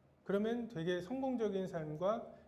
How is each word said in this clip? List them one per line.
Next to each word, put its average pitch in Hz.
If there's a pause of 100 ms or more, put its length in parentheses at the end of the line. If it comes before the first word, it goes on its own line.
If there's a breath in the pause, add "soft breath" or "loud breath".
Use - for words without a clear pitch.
(240)
그러면 220
되게 175
성공적인 220
삶과 170 (200 loud breath)